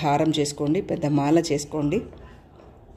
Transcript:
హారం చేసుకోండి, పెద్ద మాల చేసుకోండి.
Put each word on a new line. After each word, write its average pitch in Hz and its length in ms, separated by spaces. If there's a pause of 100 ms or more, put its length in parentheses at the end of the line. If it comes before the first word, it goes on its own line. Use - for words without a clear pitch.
హారం 156 360
చేసుకోండి, 147 400 (120)
పెద్ద 160 160 (120)
మాల 147 200 (120)
చేసుకోండి. 147 480 (960)